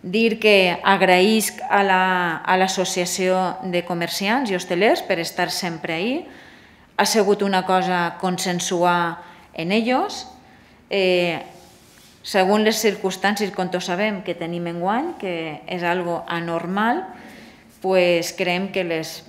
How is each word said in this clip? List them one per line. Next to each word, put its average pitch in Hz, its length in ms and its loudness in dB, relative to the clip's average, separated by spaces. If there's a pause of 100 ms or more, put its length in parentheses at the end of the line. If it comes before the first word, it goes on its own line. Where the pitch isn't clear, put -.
Dir 226 340 2
que 196 460 6
agraïsc 196 800 4
a 202 160 4
la, 185 200 4 (420)
a 165 160 4
l'Associació 185 960 0 (160)
de 175 100 2
Comerciants 196 680 -2
i 190 40 0
Hostelers 185 480 2
per 185 160 0
estar 170 320 -2
sempre 170 460 -4
ahí. 214 160 -2 (840)
Ha 202 140 2
sigut 202 320 2
una 190 240 0
cosa 180 560 0
consensuar 175 960 0 (340)
en 170 220 -4
ells. 254 480 0 (720)
Eh, 180 480 2 (800)
segons 208 440 2
les 220 160 2
circumstàncies, 196 720 0
com 180 200 -4
tots 180 180 -4
sabem, 196 340 -2
que 170 120 -6
tenim 170 300 -6
enguany, 185 540 -2
que 185 120 -6 (320)
és 175 200 -6
algo 175 420 -2
anormal, 170 760 -2 (760)
pues, 180 520 2
creiem 185 400 -2
que 190 100 -2
les 165 460 -6